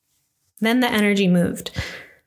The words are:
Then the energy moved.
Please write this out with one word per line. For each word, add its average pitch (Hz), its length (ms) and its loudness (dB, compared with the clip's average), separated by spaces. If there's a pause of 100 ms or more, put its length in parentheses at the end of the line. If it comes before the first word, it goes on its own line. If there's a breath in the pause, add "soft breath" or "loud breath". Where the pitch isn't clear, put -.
(600)
Then 226 200 2
the 240 100 2
energy 202 380 2
moved. 180 420 0 (560 loud breath)